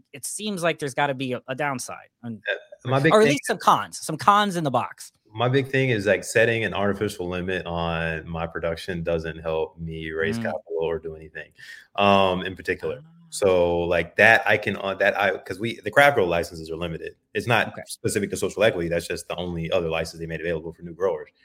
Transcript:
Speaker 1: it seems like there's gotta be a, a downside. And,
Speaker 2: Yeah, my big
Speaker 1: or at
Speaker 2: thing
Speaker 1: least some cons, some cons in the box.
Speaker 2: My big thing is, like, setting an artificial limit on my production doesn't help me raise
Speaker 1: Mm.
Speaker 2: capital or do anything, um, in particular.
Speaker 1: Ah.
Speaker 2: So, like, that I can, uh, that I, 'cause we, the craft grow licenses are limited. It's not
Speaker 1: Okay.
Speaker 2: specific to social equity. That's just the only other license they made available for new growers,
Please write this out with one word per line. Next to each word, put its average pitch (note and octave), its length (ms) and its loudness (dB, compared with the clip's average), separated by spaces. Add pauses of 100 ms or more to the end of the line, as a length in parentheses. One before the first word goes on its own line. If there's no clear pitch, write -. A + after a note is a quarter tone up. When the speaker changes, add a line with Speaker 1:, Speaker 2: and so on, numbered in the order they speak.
(140)
Speaker 1:
it C3+ 120 -16
seems G3+ 380 -6
like D#3+ 160 0
there's C#3 140 -6
gotta C#3+ 220 0
be B2+ 180 -4
a, A#2 160 -6
a C3 60 -4
downside. C3 520 -6 (140)
And, A2+ 260 -10
Speaker 2:
Yeah, - 440 -6
my C3+ 80 4
big D#3 140 4
Speaker 1:
or G#3+ 80 8
at A3 40 6
Speaker 2:
thing C#4+ 80 4
Speaker 1:
least - 140 -4
some G#3+ 100 -2
cons, A#2 420 2
some D#3+ 180 -6
cons G#3 380 2
in E3+ 80 -2
the C#3+ 80 0
box. - 400 -4 (240)
Speaker 2:
My A#2 140 2
big C3+ 180 0
thing C3 220 2
is, G#2 160 0
like, F#2 180 4
setting A2+ 400 2
an F2 120 -4
artificial G2+ 520 -2
limit F2+ 380 -4
on E2 640 -2
my E2 160 -4
production E2+ 560 -6
doesn't E2 380 -2
help D#2+ 400 -4
me D#2+ 320 -8
raise D#2 260 -2
Speaker 1:
Mm. A2+ 60 -6
Speaker 2:
capital E2 360 -6
or E2 200 -2
do D#2+ 160 -12
anything, D#2 340 -16 (460)
um, G2 500 4
in F#2 100 -6
particular. D#2+ 480 -6
Speaker 1:
Ah. - 60 -20 (220)
Speaker 2:
So, F2 480 4
like, E2+ 380 0
that A2 280 8
I G#2+ 120 4
can, G#2 200 -2
uh, G2 180 -4
that G2 240 2
I, G2 200 2
'cause F#2 200 -10
we, A#2 220 -6
the G#2 80 -4
craft C#3+ 280 6
grow G2 100 4
licenses E2+ 420 -2
are D#2+ 60 -8
limited. D#2+ 400 -8 (180)
It's G#2 140 -4
not A2 220 2
Speaker 1:
Okay. - 180 -14
Speaker 2:
specific G#2 420 -4
to F#2 80 -6
social F#2 260 0
equity. F#2 260 2
That's E2+ 180 -2
just E2+ 200 -8
the E2 80 -8
only E2+ 360 -6
other F2 180 0
license E2 300 -4
they E2 80 -8
made D#2+ 120 -8
available E2 320 -4
for F2 120 -20
new E2+ 100 -14
growers, E2 360 -2 (160)